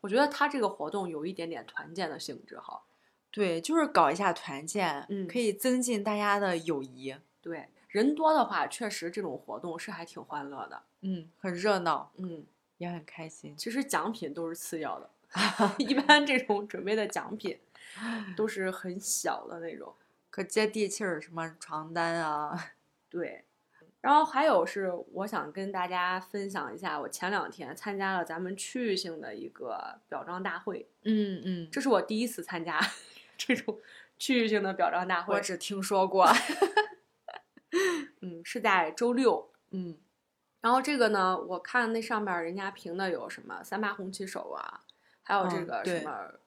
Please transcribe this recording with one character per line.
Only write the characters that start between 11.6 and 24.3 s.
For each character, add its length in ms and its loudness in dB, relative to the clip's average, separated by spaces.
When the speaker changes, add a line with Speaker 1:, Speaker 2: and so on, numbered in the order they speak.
Speaker 2:
闹。 400 0
Speaker 1:
嗯。 260 -8
Speaker 2:
也 140 -6
很 160 -8
开 200 -14
心。 300 -18
Speaker 1:
其 140 -8
实 120 -2
奖 300 -2
品 220 -8
都 120 -4
是 80 -6
次 260 -8
要 200 -6
的。 80 -18
<laughs> 460 2
一 160 2
般 320 6
这 120 4
种 300 -2
准 160 -8
备 100 0
的 120 2
奖 320 -4
品 200 -6
都 100 2
是 240 -2
很 300 -6
小 480 -2
的 120 -10
那 140 -8
种。 200 -14
Speaker 2:
可 140 -4
接 220 2
地 200 2
气 160 -4
儿， 180 -2
什 120 -16
么 260 -6
床 340 -8
单 240 0
啊。 560 -2
Speaker 1:
对。 360 -8
然 140 6
后 100 8
还 200 2